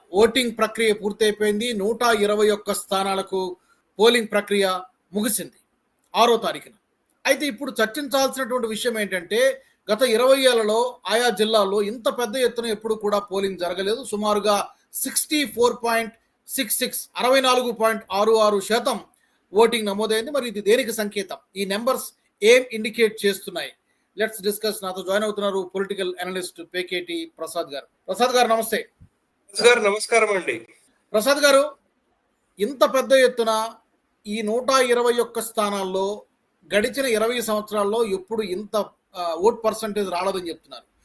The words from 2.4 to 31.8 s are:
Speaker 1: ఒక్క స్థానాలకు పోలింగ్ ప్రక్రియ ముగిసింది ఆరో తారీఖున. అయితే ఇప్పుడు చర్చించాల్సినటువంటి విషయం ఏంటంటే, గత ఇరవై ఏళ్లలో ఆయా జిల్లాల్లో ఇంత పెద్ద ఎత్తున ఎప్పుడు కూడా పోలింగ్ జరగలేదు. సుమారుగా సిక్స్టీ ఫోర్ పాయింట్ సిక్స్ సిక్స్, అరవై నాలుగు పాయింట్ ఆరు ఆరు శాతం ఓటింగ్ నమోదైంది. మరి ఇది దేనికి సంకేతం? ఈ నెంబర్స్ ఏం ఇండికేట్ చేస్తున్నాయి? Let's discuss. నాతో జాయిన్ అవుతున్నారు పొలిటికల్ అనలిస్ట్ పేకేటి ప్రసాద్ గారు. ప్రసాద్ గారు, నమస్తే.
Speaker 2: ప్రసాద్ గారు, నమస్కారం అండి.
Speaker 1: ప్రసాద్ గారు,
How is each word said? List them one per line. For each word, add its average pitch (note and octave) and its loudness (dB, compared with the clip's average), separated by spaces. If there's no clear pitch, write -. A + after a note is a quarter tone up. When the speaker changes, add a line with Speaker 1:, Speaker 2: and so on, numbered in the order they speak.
Speaker 1:
ఒక్క G#3 -2
స్థానాలకు F#3+ -4
పోలింగ్ A#3 4
ప్రక్రియ G3+ 0
ముగిసింది G#3 -2
ఆరో A3+ 4
తారీఖున. E3 -6
అయితే C#4 2
ఇప్పుడు C#4 -6
చర్చించాల్సినటువంటి B3+ -2
విషయం A3 -4
ఏంటంటే, G#3 -2
గత G#3+ 0
ఇరవై B3+ 4
ఏళ్లలో A#3+ 2
ఆయా A#3+ 2
జిల్లాల్లో G#3+ 2
ఇంత G#3+ -6
పెద్ద A#3+ -4
ఎత్తున A#3+ -2
ఎప్పుడు A3 -4
కూడా G#3 -2
పోలింగ్ G3 -4
జరగలేదు. F#3+ -4
సుమారుగా G#3 0
సిక్స్టీ - 0
ఫోర్ A#3 2
పాయింట్ A3+ -2
సిక్స్ A#3+ 0
సిక్స్, - -2
అరవై B3+ 4
నాలుగు B3 2
పాయింట్ A3 0
ఆరు G#3+ 4
ఆరు G#3 4
శాతం A3 0
ఓటింగ్ A3 4
నమోదైంది. G#3+ -2
మరి C4 -2
ఇది G#3 -8
దేనికి A3+ 2
సంకేతం? G3+ -6
ఈ G3 -4
నెంబర్స్ A#3 -2
ఏం B3 6
ఇండికేట్ G#3+ 0
చేస్తున్నాయి? F3 -4
Let's G#3+ -4
discuss. G#3 -2
నాతో F#3 -8
జాయిన్ F#3+ -2
అవుతున్నారు G3+ -4
పొలిటికల్ F#3+ -6
అనలిస్ట్ F3+ -8
పేకేటి E3+ -6
ప్రసాద్ D#3+ -6
గారు. C#3 -12
ప్రసాద్ A#3+ 0
గారు, A#3+ 4
నమస్తే. A3 -2
Speaker 2:
ప్రసాద్ - -4
గారు, A#3+ 6
నమస్కారం G#3 0
అండి. B2 -6
Speaker 1:
ప్రసాద్ A#3 2
గారు, C#4+ 4